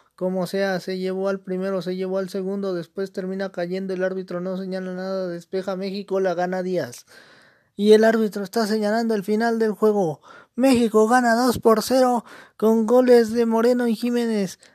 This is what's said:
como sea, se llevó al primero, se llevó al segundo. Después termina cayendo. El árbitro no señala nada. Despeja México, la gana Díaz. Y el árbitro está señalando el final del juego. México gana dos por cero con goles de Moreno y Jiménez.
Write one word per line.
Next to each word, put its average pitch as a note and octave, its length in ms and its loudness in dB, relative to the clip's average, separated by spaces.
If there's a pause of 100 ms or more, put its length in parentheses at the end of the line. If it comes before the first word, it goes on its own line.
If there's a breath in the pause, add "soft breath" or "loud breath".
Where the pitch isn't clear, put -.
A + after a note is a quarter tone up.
(160 soft breath)
como F#3 300 -4
sea, G3 340 -2
se F#3 180 -8
llevó F#3 300 -4
al G3 120 -4
primero, F#3+ 420 -4
se F3+ 140 -6
llevó F#3 220 -4
al F#3+ 100 -6
segundo. G3 460 -6
Después F#3+ 380 -8
termina F#3+ 400 -6
cayendo. F#3 420 -6
El F#3 100 -2
árbitro F#3 360 -6
no F#3 160 -6
señala F#3 380 -8
nada. F#3+ 340 -6
Despeja F#3 480 -8
México, F#3+ 440 -4
la F#3 140 0
gana F3+ 280 -2
Díaz. E3+ 440 -4 (680 soft breath)
Y G#3 160 6
el G#3+ 120 8
árbitro A3 400 0
está A3 220 -2
señalando A3 480 0
el G3+ 100 -4
final A3+ 340 0
del A3 140 0
juego. G3 480 0 (340 loud breath)
México A#3 540 4
gana A#3+ 260 4
dos A#3+ 240 2
por A3 240 4
cero B3 420 2 (320 loud breath)
con A3+ 300 2
goles A#3+ 460 6
de A#3 140 0
Moreno A#3+ 420 2
y A3 80 0
Jiménez. A#3 600 -2 (160 soft breath)